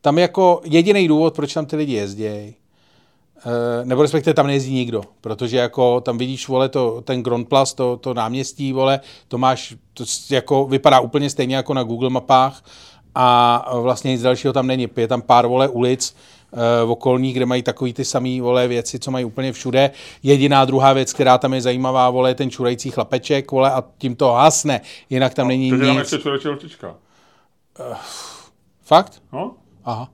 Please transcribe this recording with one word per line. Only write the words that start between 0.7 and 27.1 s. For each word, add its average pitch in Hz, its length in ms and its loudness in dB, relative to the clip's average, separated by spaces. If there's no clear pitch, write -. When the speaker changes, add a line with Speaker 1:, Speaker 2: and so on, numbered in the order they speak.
Speaker 1:
důvod, 156 260 2
proč 147 200 -6
tam 151 120 -4
ty 156 100 -8
lidi 151 160 -4
jezděj, 104 600 -8
eh, 120 460 -4
nebo 127 180 2
respektive 151 320 0
tam 143 120 2
nejezdí 139 280 -2
nikdo, 117 280 -4
protože 113 360 -6
jako 123 440 2
tam 123 180 -6
vidíš, 127 300 -8
vole, 131 200 0
to, 120 360 -4
ten 127 180 -4
Grand 120 260 -4
Place, 135 280 0
to, 123 200 -2
to 127 180 -8
náměstí, 131 580 -6
vole, 135 280 0
to 120 100 -8
máš, 127 360 -2
to 120 120 -12
s-, - 240 -10
jako 139 360 0
vypadá 135 340 4
úplně 139 300 -2
stejně 135 260 -4
jako 135 180 -4
na 135 80 -2
Google 120 280 -4
mapách 131 540 0
a 120 500 4
vlastně 127 300 -2
nic 123 120 -2
dalšího 127 300 0
tam 127 140 -2
není. 127 300 -2
Je 113 120 -2
tam 120 140 -2
pár, 120 240 4
vole, 127 220 2
ulic, 123 480 -2
eh, 117 280 0
okolní, 127 500 0
kde 127 140 -2
mají 127 160 -2
takový 123 300 -6
ty 131 120 -8
samý, 127 360 -4
vole, 123 280 0
věci, 120 300 -6
co 131 120 -10
mají 127 140 -4
úplně 131 280 -6
všude. 131 380 2
Jediná 139 420 4
druhá 135 280 4
věc, 131 200 0
která 127 260 4
tam 131 160 -2
je 131 60 -2
zajímavá, 127 500 2
vole, 127 200 2
je 123 40 -2
ten 135 160 -4
čurající 123 400 -4
chlapeček, 135 640 -2
vole, 135 200 4
a 131 120 -4
tím 123 180 -6
to 131 160 4
hasne. 143 480 4
Jinak 131 240 0
tam 139 120 0
Speaker 2:
No, - 20 0
Speaker 1:
není 131 220 -2
Speaker 2:
teď 127 100 2
tam 131 80 2
Speaker 1:
nic. 131 100 2
Speaker 2:
ještě 139 200 -4
čurající 139 300 -6
holčička. 139 460 -12